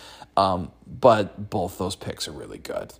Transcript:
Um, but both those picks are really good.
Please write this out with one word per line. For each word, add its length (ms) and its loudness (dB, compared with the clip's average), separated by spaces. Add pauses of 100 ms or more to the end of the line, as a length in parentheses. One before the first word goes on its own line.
(360)
Um, 360 2 (160)
but 640 4
both 280 -4
those 180 -4
picks 320 -8
are 40 -10
really 260 -14
good. 420 -10